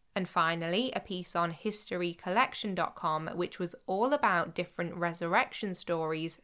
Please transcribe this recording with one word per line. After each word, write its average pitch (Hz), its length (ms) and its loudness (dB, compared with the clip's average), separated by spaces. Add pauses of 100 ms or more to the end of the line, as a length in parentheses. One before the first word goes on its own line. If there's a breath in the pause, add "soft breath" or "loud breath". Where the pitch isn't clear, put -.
(140)
And 185 140 -2
finally, 170 680 2
a 196 60 -2
piece 180 340 -8
on 170 160 2
history 180 640 -2
collection 196 640 0
dot 170 180 0
com, 160 400 0
which 170 240 -2
was 175 160 -4 (140)
all 214 240 2
about 185 420 2
different 175 400 -4
resurrection 175 800 0
stories 160 680 -2